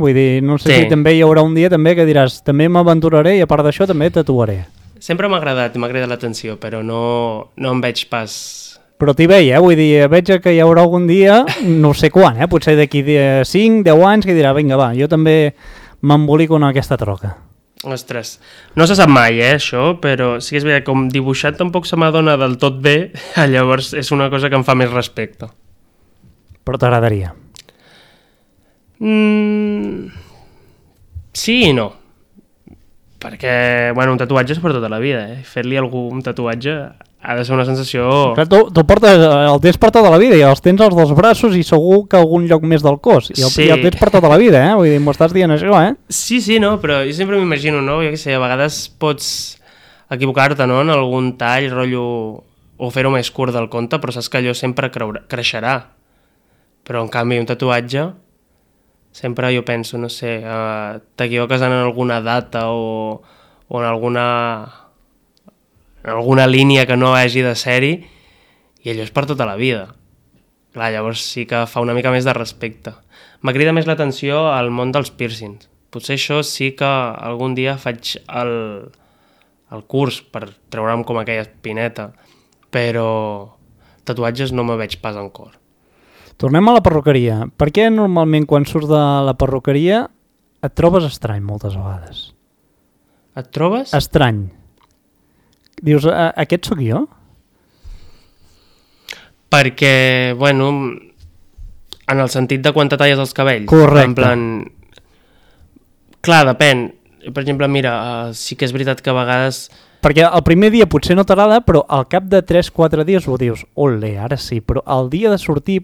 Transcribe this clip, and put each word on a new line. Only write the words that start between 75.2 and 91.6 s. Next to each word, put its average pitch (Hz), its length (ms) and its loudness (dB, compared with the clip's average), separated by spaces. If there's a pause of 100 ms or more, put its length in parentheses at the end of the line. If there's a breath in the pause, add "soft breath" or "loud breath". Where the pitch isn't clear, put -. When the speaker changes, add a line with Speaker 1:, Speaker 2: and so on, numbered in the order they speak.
Speaker 2:
Potser 131 240 -10
això 147 260 -6
sí 135 320 -8
que 139 140 -4
algun 123 640 -6
dia 131 240 -6
faig 120 380 -10 (100)
el, 120 280 -8 (1160)
el 110 160 -18
curs 135 380 -6
per 110 240 -16 (240)
treure'm 113 320 -6
com 117 160 -6
aquella 110 240 -8
espineta, 110 680 -10 (580)
però 110 800 -6 (560)
tatuatges 123 480 -6
no 123 80 -4
me 117 160 -6
veig 107 240 -10
pas 110 160 -10
en 101 80 -14
cor. - 240 -20 (880 soft breath)
Speaker 1:
Tornem 156 260 2
a 233 80 4
la 226 80 4
perruqueria. 131 640 0
Per 147 240 -2
què 208 220 0
normalment 165 560 0
quan 143 180 2
surts 151 240 -6
de 151 80 2 (300)
la 131 80 -2
perruqueria 143 720 -2 (580)
et 139 100 -8
trobes 170 320 2
estrany 104 380 -8
moltes 104 320 -8